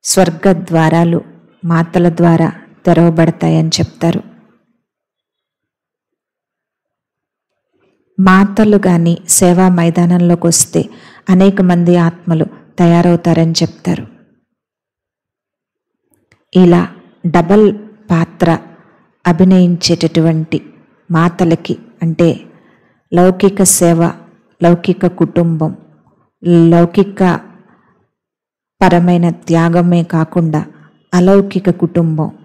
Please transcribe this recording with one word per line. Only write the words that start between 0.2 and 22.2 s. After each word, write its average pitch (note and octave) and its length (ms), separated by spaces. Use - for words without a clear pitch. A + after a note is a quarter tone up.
ద్వారాలు E3 500
మాతల E3+ 340
ద్వారా E3 280
తెరవబడతాయని E3 920
చెప్తారు. - 440
మాతలు G3+ 600
గాని E3+ 260
సేవా F3+ 280
మైదానంలోకి F3 760
వస్తే - 300
అనేక G3 240
మంది F3 240
ఆత్మలు E3 360
తయారవుతారని E3+ 840
చెప్తారు. - 440
ఇలా F3 280
డబల్ F#3+ 300
పాత్ర E3 360
అభినయించేటటువంటి E3 1300
మాతలకి, E3+ 600
అంటే E3 260